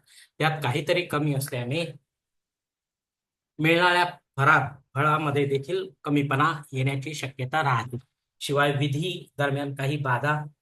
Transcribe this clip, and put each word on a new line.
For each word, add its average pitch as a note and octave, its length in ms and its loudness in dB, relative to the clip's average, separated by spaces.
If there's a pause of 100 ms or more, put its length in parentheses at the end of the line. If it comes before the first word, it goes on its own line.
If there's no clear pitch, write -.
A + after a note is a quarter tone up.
(380)
त्यात D3 240 0
काहीतरी D#3 400 0
कमी D3 320 -2
असल्याने C3 600 -4 (1600)
मिळणाऱ्या F3 460 4 (320)
फराळ, C#3+ 240 6 (340)
फळामध्ये D3 520 2
देखील F3 440 -4 (140)
कमीपणा D3 580 0 (100)
येण्याची C#3 420 -2
शक्यता C3+ 480 -4
राहते. A#2+ 340 0 (440)
शिवाय C#3+ 320 2
विधी D3 640 -2
दरम्यान C#3 360 -2
काही C#3 220 -2
बाधा C#3 480 0 (180)